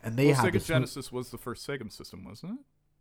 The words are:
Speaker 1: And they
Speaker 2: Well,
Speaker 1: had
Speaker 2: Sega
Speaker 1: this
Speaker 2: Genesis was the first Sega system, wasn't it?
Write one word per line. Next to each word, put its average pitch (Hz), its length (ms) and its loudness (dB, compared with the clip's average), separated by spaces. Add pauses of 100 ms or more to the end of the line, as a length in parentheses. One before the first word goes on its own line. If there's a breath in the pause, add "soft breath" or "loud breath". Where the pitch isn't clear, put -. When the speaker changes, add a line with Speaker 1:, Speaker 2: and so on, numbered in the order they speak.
Speaker 1:
And 113 140 -6
they 139 120 6
Speaker 2:
Well, 143 80 8
Speaker 1:
had 127 100 6
Speaker 2:
Sega 175 80 4
Speaker 1:
this - 140 0
Speaker 2:
Genesis - 440 0
was 123 180 -6
the 120 80 -14
first - 300 -10
Sega 139 240 -8
system, - 320 -16
wasn't 101 300 -12
it? 277 60 -10 (420)